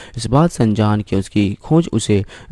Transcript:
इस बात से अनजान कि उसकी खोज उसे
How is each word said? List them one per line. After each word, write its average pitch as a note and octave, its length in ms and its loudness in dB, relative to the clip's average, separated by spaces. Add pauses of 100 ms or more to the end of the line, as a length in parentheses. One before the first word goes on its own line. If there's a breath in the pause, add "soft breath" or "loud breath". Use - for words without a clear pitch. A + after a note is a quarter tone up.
(160 loud breath)
इस A2+ 100 -8
बात C#3+ 240 2
से - 140 -2
अनजान G#2+ 360 2
कि G2 160 -4
उसकी G2+ 460 -2
खोज E3+ 300 2
उसे G#2 320 0 (280 loud breath)